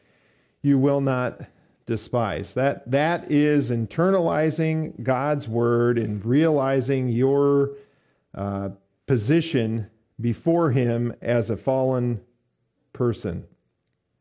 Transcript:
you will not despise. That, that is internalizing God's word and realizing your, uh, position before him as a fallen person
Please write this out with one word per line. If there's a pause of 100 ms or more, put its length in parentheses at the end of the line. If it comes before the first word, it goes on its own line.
(680)
you
will
not (460)
despise.
That,
that
is
internalizing
God's
word
and
realizing
your, (640)
uh, (380)
position (300)
before
him
as
a
fallen (720)
person (760)